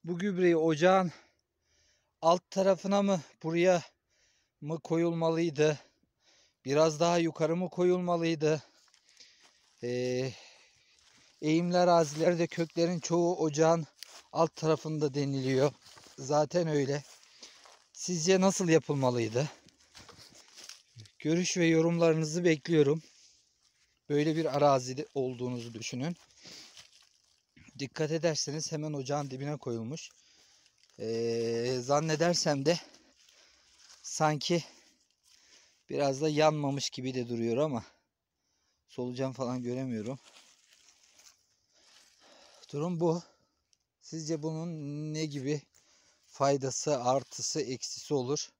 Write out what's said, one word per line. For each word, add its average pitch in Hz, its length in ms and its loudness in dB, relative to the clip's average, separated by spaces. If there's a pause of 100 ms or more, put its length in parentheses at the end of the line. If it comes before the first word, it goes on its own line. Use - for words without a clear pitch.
Bu 170 140 -6
gübreyi 180 380 2
ocağın 165 560 4 (1080)
alt 170 280 2
tarafına 190 520 2
mı, 196 180 2 (220)
buraya 170 400 4 (760)
mı 156 200 -6
koyulmalıydı? 165 960 0 (880)
Biraz 151 360 2
daha 170 180 2
yukarı 165 380 0
mı 180 140 -4
koyulmalıydı? 170 920 0 (1200)
Ee, 123 500 -2 (1080)
eğimli 175 360 2
arazilerde 170 680 4
köklerin 170 540 -2
çoğu 170 360 0
ocağın 160 500 2 (460)
alt 165 240 0
tarafında 156 580 -2
deniliyor. 135 580 0 (460)
Zaten 151 500 0
öyle. 143 340 0 (880)
Sizce 180 480 2
nasıl 185 280 2
yapılmalıydı? 131 840 2 (1700)
Görüş 170 380 0
ve 170 100 4
yorumlarınızı 165 760 2
bekliyorum. 156 580 4 (1040)
Böyle 151 280 2
bir 151 200 -2
arazide 135 580 2
olduğunuzu 123 600 -6
düşünün. 127 420 -6 (1600)
Dikkat 143 320 -6
ederseniz 156 640 -2
hemen 151 200 -6
ocağın 143 380 -6
dibine 143 260 -8
koyulmuş. 120 520 -8 (920)
Ee, 117 800 -2
zannedersem 151 840 0
de 165 140 4 (1200)
sanki 156 600 -2 (1300)
biraz 139 300 -2
da 156 80 0
yanmamış 147 640 2
gibi 127 240 -8
de 123 140 -4
duruyor 117 280 -2
ama 135 280 -2 (1040)
solucan 127 440 -6
falan 127 300 -6
göremiyorum. 123 560 -6 (2500)
Durum 160 280 -4
bu. 170 220 2 (800)
Sizce 160 420 -6
bunun 160 260 -6 (460)
ne 156 120 -4
gibi 143 360 -4 (640)
faydası, 135 760 0
artısı, 127 580 -2
eksisi 131 540 -6
olur? 135 460 -2